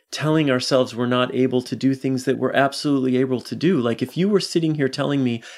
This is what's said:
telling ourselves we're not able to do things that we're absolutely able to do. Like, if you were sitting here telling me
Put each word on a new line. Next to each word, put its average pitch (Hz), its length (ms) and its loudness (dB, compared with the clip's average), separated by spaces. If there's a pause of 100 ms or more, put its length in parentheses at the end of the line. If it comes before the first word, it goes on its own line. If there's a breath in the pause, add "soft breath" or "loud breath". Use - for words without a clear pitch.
(120)
telling 156 360 0
ourselves 127 460 0
we're 120 100 -2
not 123 300 0
able 127 260 2
to 123 140 -6
do 135 180 2
things 131 320 -2
that 123 140 0
we're 127 140 -2
absolutely 135 640 0
able 131 240 0
to - 160 -8
do. 160 240 2
Like, 117 200 0
if 127 160 -6
you 180 120 2
were 208 100 2
sitting 160 380 0
here 139 120 0
telling 143 360 0
me 117 180 -2 (140 loud breath)